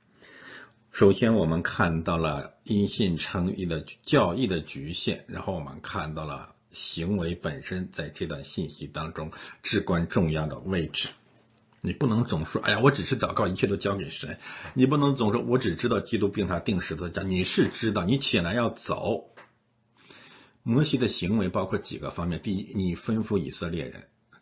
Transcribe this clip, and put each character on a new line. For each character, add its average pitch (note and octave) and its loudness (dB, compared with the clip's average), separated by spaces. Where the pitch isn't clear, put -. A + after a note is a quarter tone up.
首 G2 8
先 A2+ 4
我 G2 4
们 D#2+ 2
看 E2 2
到 E2+ 0
了 D2+ -2
因 G2+ 2
信 F#2 2
称 F2+ -2
义 F#2 -4
的 D#2+ -2
教 G#2 4
义 B2 0
的 F#2 0
局 D2+ -10
限， - -4
然 F2 -8
后 G2 -4
我 E2+ -6
们 C#2 -12
看 D#2 -6
到 D#2 -6
了 C#2 -10
行 F2+ -2
为 E2+ 0
本 D2+ -6
身 F#2 -6
在 D2+ -6
这 - -6
段 D2+ -8
信 D#2 -6
息 - -12
当 D#2+ -8
中 D#2+ -8
至 A2 0
关 E2+ 2
重 E2 2
要 D#2 0
的 C2+ -6
位 F#2 -2
置。 - -4
你 - 0
不 C#3+ 2
能 A2+ 4
总 D#2+ -2
说， - -2
哎 G#2+ 2
呀， G#2 2
我 C#3 8
只 C#3 0
是 C3+ 0
祷 A2+ -2
告， G#2+ 2
一 F#2 0
切 F#2+ 0
都 G2 2
交 G2 0
给 F#2 -6
神。 - -10
你 B2+ 6
不 C#3 4
能 C#3+ 4
总 A2 2
说， A#2 2
我 A#2+ 2
只 G#2 2
知 A#2+ 0
道 A2 2
基 G#2+ -2
督 G2+ 2
并 G2 -2
他 F2+ 0
定 F#2 0
十 - -6
字 F2 -6
架。 F2+ -4
你 F#2 0
是 B2+ 2
知 G#2+ -2
道， G2+ 0
你 A#2+ 2
起 B2 2
来 E2+ 0
要 A#2 2
走。 - -4
摩 A#2+ 6
西 D3 2
的 B2 4
行 G2+ 0
为 F#2+ 2
包 F#2 0
括 - -2
几 - -8
个 C#2+ -8
方 E2+ -4
面。 E2 -2
第 G2+ -2
一， G#2 -6
你 F#2 0
吩 A2 -2
咐 G2+ 0
以 D2 -2
色 - -6
列 D#2+ -4
人， - -16